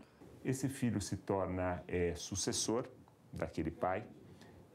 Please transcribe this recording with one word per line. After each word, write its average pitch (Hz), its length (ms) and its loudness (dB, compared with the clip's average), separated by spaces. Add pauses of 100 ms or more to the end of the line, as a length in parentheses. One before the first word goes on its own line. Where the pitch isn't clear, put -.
(420)
Esse 131 240 2
filho 117 320 2
se 98 200 -2
torna, 90 680 2
é, 87 280 4
sucessor 110 760 0 (420)
daquele 85 400 -2
pai. 92 360 0 (680)